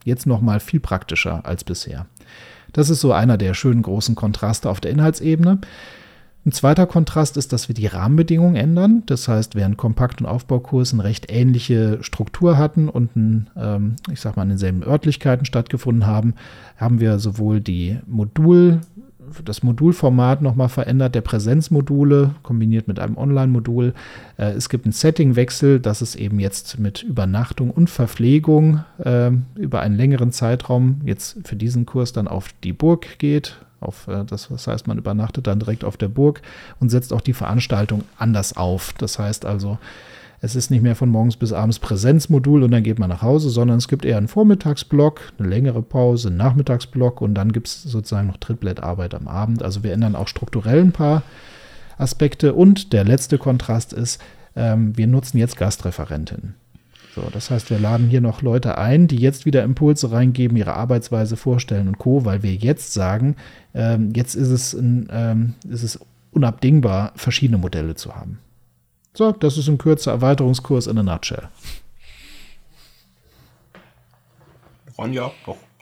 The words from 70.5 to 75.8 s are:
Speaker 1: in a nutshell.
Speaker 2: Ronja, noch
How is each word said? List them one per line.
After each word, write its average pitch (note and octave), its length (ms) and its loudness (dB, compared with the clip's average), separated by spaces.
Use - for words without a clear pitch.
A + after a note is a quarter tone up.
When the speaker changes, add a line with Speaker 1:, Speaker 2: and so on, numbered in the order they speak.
Speaker 1:
in A2 100 -2
a G#2+ 60 0
nutshell. - 440 -6
Speaker 2:
Ronja, B2 340 -6
noch G2 100 -12